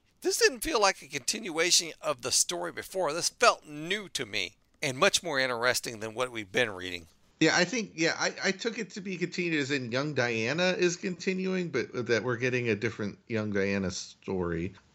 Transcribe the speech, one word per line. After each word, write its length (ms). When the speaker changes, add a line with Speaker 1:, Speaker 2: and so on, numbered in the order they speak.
Speaker 1:
This 160
didn't 240
feel 200
like 200
a 60
continuation 920
of 200
the 100
story 400
before. 420
This 160
felt 360
new 440
to 160
me 320
and 160
much 260
more 160
interesting 600
than 120
what 180
we've 200
been 180
reading. 380
Speaker 2:
Yeah, 160
I 80
think, 320
yeah, 240
I, 140
I 80
took 280
it 120
to 100
be 140
continued 460
as 100
in 220
Young 200
Diana 640
is 200
continuing, 720
but 380
that 140
we're 140
getting 320
a 80
different 420
Young 240
Diana 380
story. 840